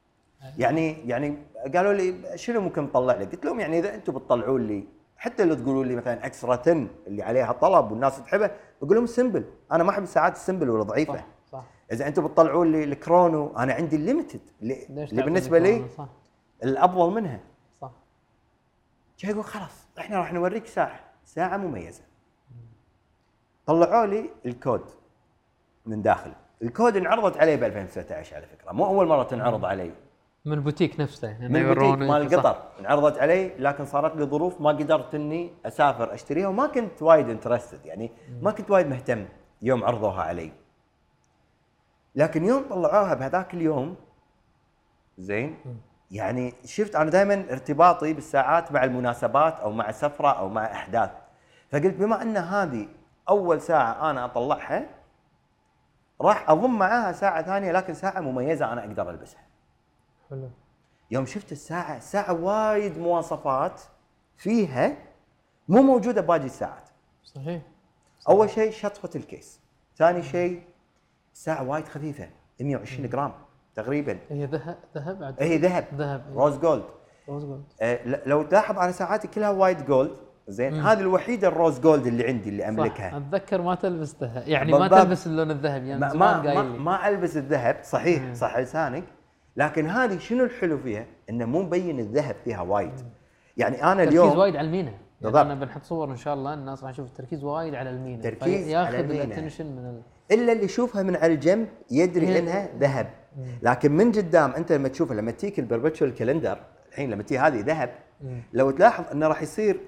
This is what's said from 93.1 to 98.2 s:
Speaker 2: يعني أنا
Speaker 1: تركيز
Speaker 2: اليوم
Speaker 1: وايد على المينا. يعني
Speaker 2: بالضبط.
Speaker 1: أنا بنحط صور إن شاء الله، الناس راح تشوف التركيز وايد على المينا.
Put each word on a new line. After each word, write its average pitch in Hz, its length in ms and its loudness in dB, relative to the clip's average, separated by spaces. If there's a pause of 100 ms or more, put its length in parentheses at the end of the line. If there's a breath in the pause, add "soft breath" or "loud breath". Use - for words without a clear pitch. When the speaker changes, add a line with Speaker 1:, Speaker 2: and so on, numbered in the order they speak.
Speaker 2:
يعني 117 260 -2
أنا 180 220 4
Speaker 1:
تركيز 156 160 6
Speaker 2:
اليوم 160 180 6
Speaker 1:
وايد 190 180 4
على 147 100 -4
المينا. 160 240 -4
يعني 98 120 -18 (180)
Speaker 2:
بالضبط. 127 240 4
Speaker 1:
أنا 143 100 -2
بنحط 135 280 -10
صور 160 280 -6
إن 127 60 -10
شاء 147 180 -6
الله، 139 200 -6
الناس 135 300 -12
راح 131 80 -12
تشوف 131 140 -12
التركيز 131 380 -12
وايد 151 300 -6
على 131 160 -8
المينا. 127 320 -10